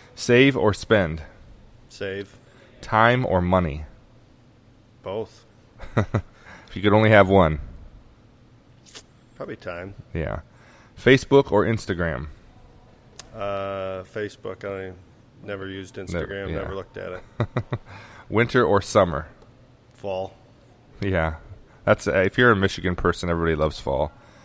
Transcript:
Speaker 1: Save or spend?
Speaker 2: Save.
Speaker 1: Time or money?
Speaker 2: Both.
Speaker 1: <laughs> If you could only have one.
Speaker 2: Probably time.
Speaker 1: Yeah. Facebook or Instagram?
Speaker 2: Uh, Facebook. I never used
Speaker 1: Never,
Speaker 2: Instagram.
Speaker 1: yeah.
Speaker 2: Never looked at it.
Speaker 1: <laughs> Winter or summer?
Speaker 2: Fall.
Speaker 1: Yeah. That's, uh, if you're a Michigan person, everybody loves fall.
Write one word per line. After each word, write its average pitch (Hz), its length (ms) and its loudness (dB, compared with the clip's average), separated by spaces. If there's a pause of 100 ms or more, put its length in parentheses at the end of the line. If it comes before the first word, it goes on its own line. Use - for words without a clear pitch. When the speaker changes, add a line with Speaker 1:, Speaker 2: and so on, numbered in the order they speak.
(140)
Speaker 1:
Save 131 420 4
or 104 160 2
spend? 82 500 0 (680)
Speaker 2:
Save. 98 480 -10 (420)
Speaker 1:
Time 117 460 2
or 92 140 2
money? 87 440 0 (1160)
Speaker 2:
Both. 101 480 -10
Speaker 1:
<laughs> - 40 -20 (420)
If - 840 -6
you 90 40 -6
could 101 120 4
only 107 160 6
have 101 180 8
one. 85 320 4 (1800)
Speaker 2:
Probably 147 180 -12
time. 92 400 -12 (180)
Speaker 1:
Yeah. 67 280 -4 (580)
Facebook 135 540 4
or 98 120 2
Instagram? 85 600 -4 (1080)
Speaker 2:
Uh, 98 720 -8 (100)
Facebook. 101 520 -10
I 95 280 -10 (540)
never 98 220 -10
used 95 280 -14
Speaker 1:
Never, 87 300 -8
Speaker 2:
Instagram. 98 240 -8
Speaker 1:
yeah. 80 120 -6
Speaker 2:
Never 95 120 -8
looked 95 220 -12
at 92 160 -12
it. 92 100 -14 (260)
Speaker 1:
<laughs> - 800 -12
Winter 120 360 2
or 98 180 4
summer? 85 460 2 (640)
Speaker 2:
Fall. 95 420 -10 (640)
Speaker 1:
Yeah. 87 360 -2 (480)
That's, 104 240 2
uh, - 40 0 (140)
if - 120 -2
you're 123 120 6
a 107 60 4
Michigan 90 400 -2
person, 87 340 -2
everybody 82 240 0
loves 76 240 -2
fall. 69 320 -4 (340)